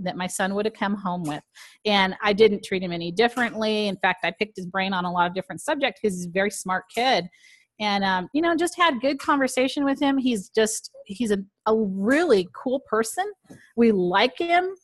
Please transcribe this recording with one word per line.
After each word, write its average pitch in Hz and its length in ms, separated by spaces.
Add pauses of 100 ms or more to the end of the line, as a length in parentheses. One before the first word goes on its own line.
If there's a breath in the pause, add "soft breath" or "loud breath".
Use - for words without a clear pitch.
that 180 160
my 180 100
son 190 280
would 208 100
have 220 80
come 202 200
home 185 300
with. 147 180 (440 loud breath)
And 196 360
I 214 120
didn't 202 320
treat 185 180
him 180 80
any 170 220
differently. 220 760
In 190 100
fact, 180 280
I 170 120
picked 208 200
his 185 80
brain 190 280
on 180 120
a 175 60
lot 175 160
of 175 60
different 185 280
subjects 269 400
'cause 208 140
he's 180 100
a 175 60
very 190 200
smart 185 320 (100)
kid. 226 360 (500 soft breath)
And, 202 240
um, 185 300
you 294 80
know, 339 160
just 339 180
had 330 240
good 277 200
conversation 269 640
with 269 160
him. 277 160
He's 240 320
just, - 420 (140)
he's 208 260
a, 202 60 (280)
a 220 80
really 214 800
cool 262 280
person. 302 500 (460 loud breath)
We 233 160
like 196 440
him. 359 460